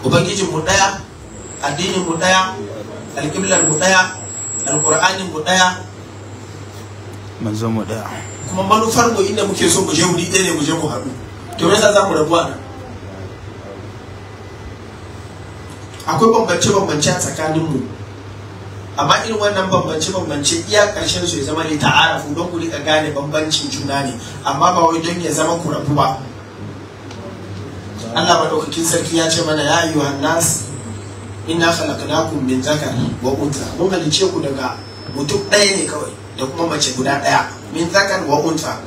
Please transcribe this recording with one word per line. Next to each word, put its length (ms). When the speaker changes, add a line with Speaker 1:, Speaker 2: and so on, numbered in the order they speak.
Speaker 1:
Ubangijinmu 580
ɗaya, 380
addininmu 560
ɗaya, 340
alƙiblarmu 640
ɗaya, 200
alƙur'aninmu 760
ɗaya. 360
Speaker 2:
Manzonmu 480
ɗaya. 160
Speaker 1:
Kuma 160
manufar 480
mu 80
inda 240
muke 200
so 120
mu 160
je 80
wuri 240
ɗaya 160
ne, 160
mu 40
je 120
mu 160
haɗu. 160
To 120
me 40
yasa 200
za 120
mu 160
rabu 160
a 160
nan? 60
Akwai 260
bambance-bambance 760
a 100
tsakaninmu. 600
Amma 180
irin 140
wannan 320
bambance-bambance 1000
iya 180
ƙarshen 300
su 120
ya 60
zama 200
lita'arafu 720
don 160
ku 80
riƙa 260
gane 300
bambancin 560
juna 340
ne, 80
amma 280
ba 80
wai 100
don 200
ya 100
zama 320
ku 80
rabu 240
ba. 240
Allah 280
maɗaukakin 420
sarki 380
ya 80
ce 160
mana, 160
"Ya 240
ayyuhan 340
nas, 460
inna 240
khalaqnakum 720
min 200
zakar 280
wa 80
untha." 320
Mun 160
halice 400
ku 80
daga 320
mutum 320
ɗaya 320
ne 80
kawai, 240
da 100
kuma 280
mace 240
guda 240
ɗaya. 240
Min 140
zakar 400
wa 160
untha. 440